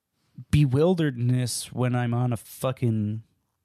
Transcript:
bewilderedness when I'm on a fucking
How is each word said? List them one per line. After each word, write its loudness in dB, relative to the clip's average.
bewilderedness 2
when 0
I'm 0
on 0
a -2
fucking -2